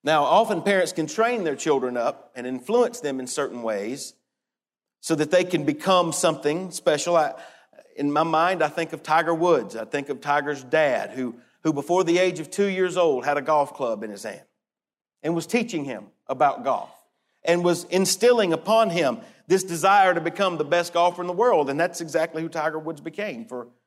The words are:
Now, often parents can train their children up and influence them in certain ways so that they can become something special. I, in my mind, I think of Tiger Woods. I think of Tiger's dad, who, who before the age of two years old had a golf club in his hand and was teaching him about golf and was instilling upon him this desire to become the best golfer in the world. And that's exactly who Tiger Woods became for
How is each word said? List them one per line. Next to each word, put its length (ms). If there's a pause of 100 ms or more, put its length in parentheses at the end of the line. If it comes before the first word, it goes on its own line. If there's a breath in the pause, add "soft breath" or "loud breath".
Now, 200
often 360
parents 320
can 140
train 380
their 120
children 400
up 380
and 120
influence 540
them 200
in 60
certain 360
ways 500 (880)
so 140
that 160
they 140
can 200
become 480
something 580
special. 460
I, 180 (640 loud breath)
in 140
my 120
mind, 400
I 60
think 260
of 80
Tiger 320
Woods. 420
I 80
think 240
of 140
Tiger's 420
dad, 460
who, 240 (280 soft breath)
who 100
before 300
the 160
age 220
of 100
two 160
years 300
old 300
had 100
a 60
golf 320
club 280
in 80
his 120
hand 200 (800)
and 120
was 120
teaching 380
him 220 (200)
about 380
golf 260 (540)
and 180
was 220
instilling 680
upon 340
him 300 (300 loud breath)
this 160
desire 500
to 60
become 360
the 80
best 300
golfer 260
in 60
the 60
world. 360
And 100
that's 220
exactly 400
who 80
Tiger 300
Woods 240
became 420
for 240 (180)